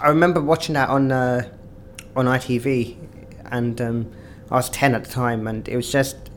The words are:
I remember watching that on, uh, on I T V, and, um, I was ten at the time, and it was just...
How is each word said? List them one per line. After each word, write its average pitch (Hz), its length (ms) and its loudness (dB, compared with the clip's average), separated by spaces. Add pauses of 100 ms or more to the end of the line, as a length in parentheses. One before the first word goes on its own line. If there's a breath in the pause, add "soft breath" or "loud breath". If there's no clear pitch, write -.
I 147 60 6
remember 165 320 6
watching 160 340 2
that 135 160 2
on, 135 220 4
uh, 123 360 2 (680)
on 127 120 4
I 127 100 4
T 127 200 0
V, 123 400 0 (480)
and, 120 340 -2
um, 117 320 -2 (380 loud breath)
I 120 60 2
was 127 140 2
ten 139 240 4
at 113 100 -2
the - 60 -14
time, 117 360 -2
and 110 220 -6
it 120 80 -4
was 120 140 -4
just... 135 260 2 (200)